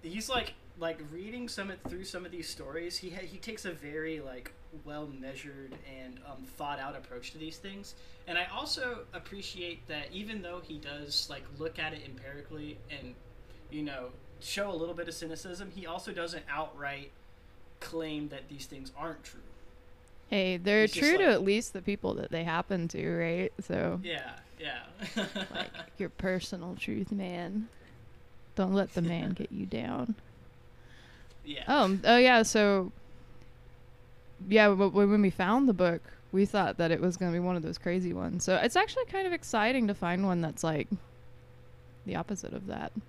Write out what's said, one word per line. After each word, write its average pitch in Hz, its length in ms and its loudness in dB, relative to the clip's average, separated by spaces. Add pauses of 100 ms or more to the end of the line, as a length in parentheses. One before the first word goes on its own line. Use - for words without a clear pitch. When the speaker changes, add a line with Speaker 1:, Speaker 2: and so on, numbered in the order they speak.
Speaker 1:
He, 165 60 -10
he's, 214 200 -6
like, 247 240 0 (260)
like, 165 200 -4 (120)
reading 220 380 -8
some 196 220 -6
of, 180 180 -12
through 180 140 -8
some 180 240 -10
of 165 40 -14
these 165 160 -10
stories, 165 500 -8
he 185 120 -8
ha-, 185 160 -10
he 196 140 -12
takes 214 260 -10
a 180 60 -6
very, 156 480 -6
like, 131 320 -12 (340)
well-measured 135 880 -12 (300)
and, 127 160 -14 (100)
um, 131 140 -12 (140)
thought-out 143 380 -6
approach 127 360 -12
to 156 80 -14
these 156 180 -10
things. 196 380 -12 (320)
And 170 100 -2
I 180 160 0
also 247 460 -4 (140)
appreciate 180 760 -10
that 147 260 -8
even 208 300 -8
though 175 200 -8
he 156 140 -10
does, 143 500 -4
like, 135 160 -10 (140)
look 160 220 -6
at 156 140 -4
it 151 120 -12
empirically 147 720 -12 (140)
and, 131 240 -12 (560)
you 151 100 -6
know, 135 280 -6 (320)
show 202 300 -4
a - 40 -4
little 170 180 -4
bit 170 140 -6
of 165 80 -8
cynicism, 175 600 -10
he 185 120 -10
also 180 260 -8
doesn't 190 360 -6
outright 143 640 -6 (680)
claim 151 500 -4
that 135 180 -12
these 143 200 -12
things 135 300 -12
aren't 160 260 -8
true. - 160 -16 (880)
Speaker 2:
Hey, 185 280 4
they're 202 240 6
Speaker 1:
He's 214 120 6
just - 60 -2 (100)
Speaker 2:
true 359 80 8
to 392 80 8
Speaker 1:
like 262 80 10
Speaker 2:
at 180 100 4
least 202 300 4
the 185 80 -6
people - 340 0
that - 140 -4
they 165 140 -2
happen 170 460 0
to, 170 280 -2
right? 170 340 0 (100)
So 175 420 0
Speaker 1:
Yeah, 151 280 -6 (280)
yeah. 131 240 -8 (320)
<laughs> 214 100 0 (280)
Speaker 2:
like, - 180 -6 (260)
your 180 120 -4
personal 185 680 -4
truth, 208 360 -4
man. 190 560 -4 (920)
Don't 190 140 4
let 196 200 2
the 175 80 2
man 170 300 0
get - 220 -4
you 196 120 -4
down. 226 500 -4 (1300)
Speaker 1:
Yeah. 147 240 -8
Speaker 2:
Oh, 269 140 8
um, 190 200 4
oh 233 140 12
yeah, 247 260 10
so, 202 480 6 (1600)
yeah, 214 180 10
w-, 196 220 8
w-, 202 200 6
when 208 120 8
we 196 80 8
found 220 400 6
the 220 40 6
book, 170 280 4 (320)
we 196 120 6
thought 190 320 2
that 165 140 4
it 165 80 4
was 180 160 2
gonna 180 160 0
be 170 80 2
one 180 160 2
of 170 80 0
those 165 140 -4
crazy 180 340 0
ones. 180 320 -2
So 185 140 4
it's - 180 4
actually 440 300 2
kind 381 200 -2
of 359 60 0
exciting 240 560 2
to 202 60 2
find 180 320 0
one 180 160 4
that's, 160 200 -2
like, 160 280 0 (1160)
the - 120 -4
opposite - 340 -4
of - 160 -8
that. - 240 -6 (180)